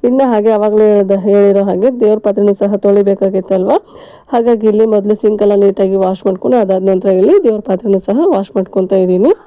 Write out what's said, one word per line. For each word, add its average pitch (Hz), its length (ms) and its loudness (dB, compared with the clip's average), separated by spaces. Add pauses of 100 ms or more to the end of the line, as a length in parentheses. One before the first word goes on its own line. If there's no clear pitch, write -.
ಇನ್ನು 262 200 0
ಹಾಗೆ 226 260 0
ಆವಾಗಲೇ 214 460 2
ಹೇಳ್ದ, 196 140 0
ಹೇಳಿರೋ 196 520 2
ಹಾಗೆ 202 380 -2
ದೇವ್ರ 214 180 2
ಪಾತ್ರೆನೂ 202 360 0
ಸಹ 202 200 -2
ತೊಳಿಬೇಕಾಗಿತ್ತಲ್ವ, 196 960 -2 (580)
ಹಾಗಾಗಿ 233 380 0
ಇಲ್ಲಿ 214 200 2
ಮೊದಲು 208 280 0
ಸಿಂಕೆಲ್ಲ 208 400 0
ನೀಟಾಗಿ 196 420 0
ವಾಶ್ 190 300 -2
ಮಾಡ್ಕೊಂಡು 196 300 -2
ಅದಾದ 190 320 0
ನಂತರ 190 200 0
ಇಲ್ಲಿ 240 360 2
ದೇವ್ರ 214 160 0
ಪಾತ್ರೆನೂ 196 380 -2
ಸಹ 202 260 -4
ವಾಶ್ 208 320 -2
ಮಾಡ್ಕೊತಾ 190 400 -2
ಇದ್ದೀನಿ. 185 360 2 (140)